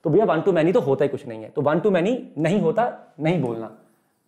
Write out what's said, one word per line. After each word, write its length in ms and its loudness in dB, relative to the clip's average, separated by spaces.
तो 60 -2
भैया, 160 4
one 180 0
to 100 2
many 200 2
तो 60 4
होता 260 0
ही 40 0
कुछ 180 -10
नहीं 160 -12
है। 60 -16
तो 120 -6
one 200 2
to 100 2
many 240 0
नहीं 240 0
होता, 580 -2
नहीं 220 0
बोलना। 240 -6